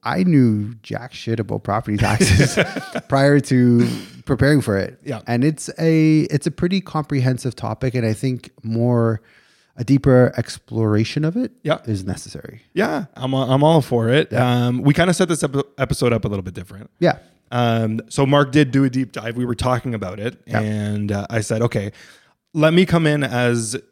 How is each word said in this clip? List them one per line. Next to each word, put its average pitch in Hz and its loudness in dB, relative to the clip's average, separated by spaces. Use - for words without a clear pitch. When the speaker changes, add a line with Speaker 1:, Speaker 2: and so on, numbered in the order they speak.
Speaker 1:
I 151 -2
knew 120 2
jack 117 -12
shit 113 -6
about 104 -6
property 104 -2
taxes 104 2
Speaker 2:
<laughs> - -10
Speaker 1:
prior 139 4
to 123 4
preparing 139 2
for 104 -2
it. 98 -6
Speaker 2:
Yeah. 120 -10
Speaker 1:
And 120 0
it's 156 -4
a, 156 4
it's - -4
a 165 -2
pretty 180 -2
comprehensive 131 -4
topic. 113 -6
And 120 -2
I 110 0
think 127 -6
more, 117 0
a 123 -6
deeper 131 4
exploration 113 -2
of 165 -4
it 247 -4
Speaker 2:
Yeah. 151 -2
Speaker 1:
is 104 -4
necessary. - -10
Speaker 2:
Yeah, 233 -2
I'm, 131 -6
I'm 135 2
all 156 6
for 117 0
it. 139 2
Speaker 1:
Yeah. 123 2
Speaker 2:
Um, 123 -2
we 143 4
kinda 170 2
set 175 0
this 160 -2
epi-, 139 -2
episode 123 0
up 107 -2
a - -2
little 101 -4
bit 90 -12
different. 98 -16
Speaker 1:
Yeah. 165 2
Speaker 2:
Um, 113 0
so 139 2
Mark 143 4
did 143 4
do 135 2
a 135 2
deep 127 -4
dive. 113 -10
We 123 -4
were 120 -4
talking 127 -2
about 98 -8
it, 120 -8
Speaker 1:
Yeah. 113 -2
Speaker 2:
and, 104 -4
uh, 101 -4
I 113 -2
said, 110 -4
"Okay, 107 -2
let 156 2
me 180 6
come 165 2
in 147 0
as 120 -2